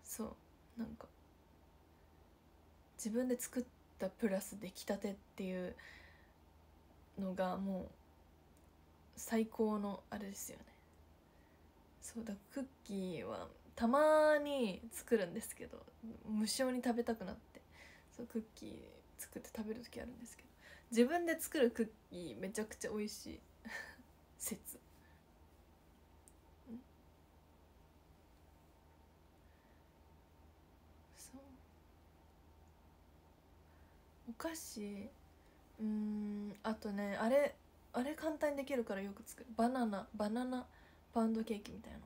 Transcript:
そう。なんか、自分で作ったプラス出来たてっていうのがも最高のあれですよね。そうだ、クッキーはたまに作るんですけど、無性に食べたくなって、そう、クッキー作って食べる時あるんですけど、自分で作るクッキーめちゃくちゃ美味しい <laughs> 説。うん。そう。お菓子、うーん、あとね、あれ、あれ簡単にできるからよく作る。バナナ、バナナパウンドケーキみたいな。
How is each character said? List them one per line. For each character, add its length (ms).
そ 320
う。 20
な 40
ん 120
か、 100
自 100
分 200
で 120
作 200
っ 40
た 120
プ 180
ラ 140
ス 180
出 100
来 140
た 140
て 140
っ 20
て 80
い 220
う 80
の 160
が 220
も 340
最 300
高 320
の 320
あ 80
れ 80
で 80
す 180
よ 60
ね。 60
そ 180
う 40
だ、 100
ク 80
ッ 40
キ 100
ー 300
は 240
た 140
ま 500
に 420
作 240
る 100
ん 80
で 60
す 160
け 100
ど、 180
無 200
性 240
に 120
食 160
べ 60
た 120
く 80
な 80
っ 40
て、 240
そ 60
う、 40
ク 120
ッ 40
キ 120
ー 120
作 200
っ 40
て 120
食 160
べ 40
る 80
時 180
あ 40
る 60
ん 80
で 80
す 100
け 80
ど、 40
自 140
分 220
で 140
作 200
る 120
ク 120
ッ 40
キ 60
ー 20
め 100
ち 100
ゃ 40
く 120
ち 100
ゃ 40
美 140
味 40
し 180
い 140
<laughs> 760
説。 420
う 20
ん。 80
そ 220
う。 20
お 40
菓 200
子、 560
う 20
ー 20
ん、 800
あ 120
と 180
ね、 280
あ 80
れ、 260
あ 100
れ 120
簡 180
単 200
に 60
で 60
き 120
る 80
か 100
ら 80
よ 100
く 140
作 160
る。 140
バ 120
ナ 180
ナ、 280
バ 160
ナ 140
ナ 220
パ 100
ウ 60
ン 60
ド 80
ケ 120
ー 80
キ 100
み 80
た 100
い 40
な。 120